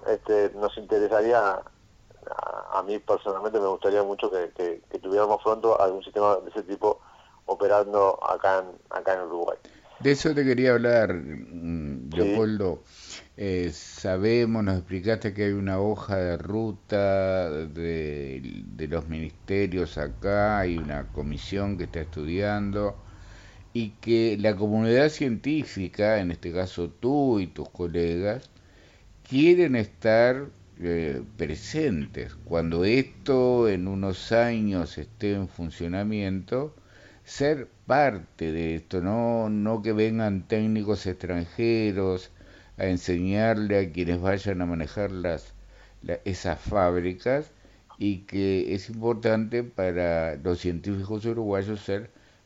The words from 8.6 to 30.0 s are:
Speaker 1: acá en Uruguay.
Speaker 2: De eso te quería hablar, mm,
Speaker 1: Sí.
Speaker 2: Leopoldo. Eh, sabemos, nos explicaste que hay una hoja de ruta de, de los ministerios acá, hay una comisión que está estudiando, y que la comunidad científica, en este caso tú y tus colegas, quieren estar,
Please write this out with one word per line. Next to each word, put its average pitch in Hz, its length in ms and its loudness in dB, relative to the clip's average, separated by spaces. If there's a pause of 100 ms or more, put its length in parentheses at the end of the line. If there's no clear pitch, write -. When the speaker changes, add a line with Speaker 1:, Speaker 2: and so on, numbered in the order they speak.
Speaker 1:
acá 92 240 -2
en 92 80 -2
Uruguay. 85 360 -4 (420)
Speaker 2:
De 135 120 4
eso 147 220 2
te 143 100 2
quería 127 280 4
hablar, 117 420 4
mm, 73 1000 -8
Speaker 1:
Sí. 80 60 -6
Speaker 2:
Leopoldo. 101 640 2 (580)
Eh, 92 360 -2
sabemos, 110 880 0
nos 98 140 2
explicaste 95 560 -2
que 104 120 -2
hay 101 60 2
una 98 280 0
hoja 101 360 -2
de 90 220 0
ruta 98 1120 0
de, 76 1160 -6
de 55 220 -8
los 80 200 -4
ministerios 87 920 -2
acá, 101 640 0
hay 90 180 0
una 73 340 -6
comisión 95 640 -4
que 87 60 -6
está 82 160 -8
estudiando, 101 960 -2 (800)
y 113 180 -4
que 113 480 2
la 104 160 2
comunidad 113 540 4
científica, 110 1080 0
en 90 120 -2
este 85 220 -8
caso 90 360 -4
tú 131 500 2
y 92 80 0
tus 76 220 -12
colegas, 87 800 -2 (800)
quieren 156 480 6
estar, 117 720 4 (340)